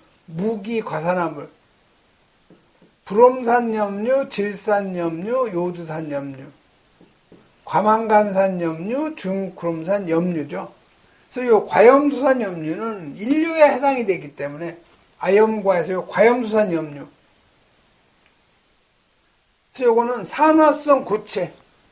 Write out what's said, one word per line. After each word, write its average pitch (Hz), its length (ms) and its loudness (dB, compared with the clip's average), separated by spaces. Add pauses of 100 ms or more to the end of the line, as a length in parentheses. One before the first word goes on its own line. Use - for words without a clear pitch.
(260)
무기 214 560 -6
과산화물, 160 680 -4 (1600)
브롬산 240 680 4
염류, 214 540 -2
질산 202 680 -4
염류, 190 560 -4
요드산 170 580 -6
염류, 139 340 -10 (1200)
과망간산 208 960 0
염류, 214 540 -6
중크롬산 185 960 -6
염류죠. 165 640 -4 (580)
그래서 247 180 -4
요 214 160 4
과염소산 262 760 4
염류는 180 760 -6
인류에 311 540 4
해당이 254 340 0
되기 151 300 -4
때문에 151 420 -10 (420)
아염과에서 190 720 2
요 180 140 -4
과염소산 214 680 2
염류. 147 340 -6 (2750)
그래서 254 180 0
요거는 233 340 0
산화성 302 800 4
고체. 196 480 -4 (380)